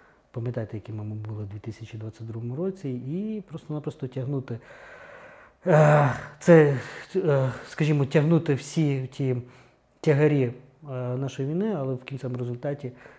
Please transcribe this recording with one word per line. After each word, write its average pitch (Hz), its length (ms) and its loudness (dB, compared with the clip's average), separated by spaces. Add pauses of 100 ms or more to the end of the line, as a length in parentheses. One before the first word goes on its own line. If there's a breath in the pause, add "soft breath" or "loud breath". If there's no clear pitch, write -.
(320 loud breath)
Пам'ятайте, 117 460 -6
якими 107 260 -10
ми 107 120 -8
були 107 280 -10
в 101 40 -10
дві 104 120 -12
тисячі 113 380 -12
двадцять 110 300 -14
другому 117 280 -8
році, 185 340 -6
і 180 600 -6
просто-напросто 147 580 -8
тягнути, 127 520 -6 (1080 loud breath)
е, 151 460 6 (260 loud breath)
це, 151 380 8 (380 loud breath)
е, 139 360 2 (160)
скажімо, 147 380 0
тягнути 156 480 4
всі 139 540 0
ті 131 300 -2 (640 loud breath)
тягарі, 147 420 4
е, 120 100 0 (640)
нашої 135 320 -6
війни, 196 280 -2
але 135 160 -4
в 123 100 -8
кінцевому 123 360 -8
результаті 123 520 -6 (280 loud breath)